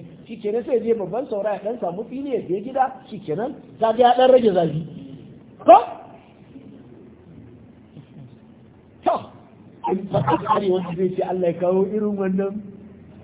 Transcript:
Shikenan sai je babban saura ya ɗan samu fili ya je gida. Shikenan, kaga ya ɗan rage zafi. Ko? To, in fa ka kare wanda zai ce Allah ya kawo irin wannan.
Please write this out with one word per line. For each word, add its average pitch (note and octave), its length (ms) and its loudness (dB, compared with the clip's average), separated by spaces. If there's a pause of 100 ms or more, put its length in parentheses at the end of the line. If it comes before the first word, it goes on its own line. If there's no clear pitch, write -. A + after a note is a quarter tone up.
(280)
Shikenan G#3+ 360 -6
sai A#3 160 0
je A3+ 140 0
babban G#3 340 -6
saura G#3 260 -4
ya G3 100 -8
ɗan A3+ 160 -6
samu F#3 280 -6
fili C#4 260 -10
ya G3+ 60 -2
je F#3 220 -6
gida. C4 300 -2 (180)
Shikenan, F#3 440 -8 (260)
kaga A3 180 0
ya A#3+ 160 8
ɗan B3+ 160 6
rage A#3+ 220 6
zafi. E3 300 0 (840)
Ko? F4 100 12 (3250)
To, F4+ 100 2 (800)
in F#3+ 180 -4
fa E3 120 0
ka - 160 0
kare G3 320 0
wanda F3 260 -2
zai F#3 200 -2
ce F3+ 60 -2
Allah F3+ 300 -2
ya E3+ 80 -6
kawo F#3 260 0
irin G#3 320 -4
wannan. G3 360 -2 (680)